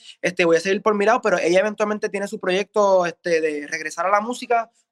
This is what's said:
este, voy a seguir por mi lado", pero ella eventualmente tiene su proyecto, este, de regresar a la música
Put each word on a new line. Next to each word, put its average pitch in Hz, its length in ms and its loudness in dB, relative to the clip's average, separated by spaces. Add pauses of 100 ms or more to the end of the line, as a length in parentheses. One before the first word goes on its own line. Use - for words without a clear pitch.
(220)
este, 175 240 0
voy 165 100 4
a 160 60 2
seguir 196 200 -2
por 214 140 2
mi 202 100 0
lado", 233 160 4
pero 185 160 2
ella 175 220 2
eventualmente 214 480 -2
tiene 196 220 -6
su 214 100 -10
proyecto, 185 680 2
este, 170 360 -2
de 147 260 -4
regresar 156 380 -6
a 190 40 0
la 208 120 2
música 233 500 -4 (200)